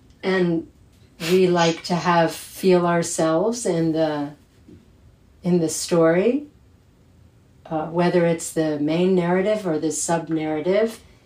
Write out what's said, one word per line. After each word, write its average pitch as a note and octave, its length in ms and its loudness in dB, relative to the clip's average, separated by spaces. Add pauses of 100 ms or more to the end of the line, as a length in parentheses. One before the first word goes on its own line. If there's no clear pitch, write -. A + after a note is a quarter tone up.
(220)
and F3+ 460 0 (640)
we F#3 180 4
like E3+ 360 2
to F3+ 120 -2
have, E3 360 2
feel F3+ 540 0
ourselves E3+ 800 0
in E3 240 0
the, D3+ 400 -2 (1120)
in F3 160 2
the E3 100 0
story, F3+ 800 2 (1200)
uh, D#3 200 -6
whether F3 380 2
it's E3 280 -2
the D#3 260 -2
main F3 380 2
narrative F#3+ 500 0
or D#3 140 -2
the D#3 100 -2
sub-narrative, D#3+ 1080 -2 (260)